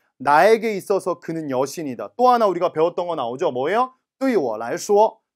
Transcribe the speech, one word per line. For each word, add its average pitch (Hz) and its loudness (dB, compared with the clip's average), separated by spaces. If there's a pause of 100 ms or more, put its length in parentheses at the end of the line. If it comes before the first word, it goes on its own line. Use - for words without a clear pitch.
(180)
나에게 196 4
있어서 180 -4
그는 160 -8
여신이다. 131 -6
또 247 4
하나 233 4
우리가 175 -2
배웠던 170 0
거 170 -6
나오죠? 135 -4
뭐예요? 185 -2 (260)
对我来说 170 0 (160)